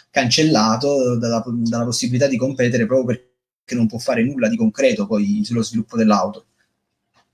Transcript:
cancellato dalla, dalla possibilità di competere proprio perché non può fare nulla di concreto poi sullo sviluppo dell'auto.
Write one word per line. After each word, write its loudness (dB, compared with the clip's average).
cancellato 2
dalla, -2
dalla -2
possibilità 0
di -2
competere 0
proprio 0
perché -10
non 2
può -8
fare 0
nulla 0
di -2
concreto 0
poi 0
sullo -2
sviluppo -6
dell'auto. 0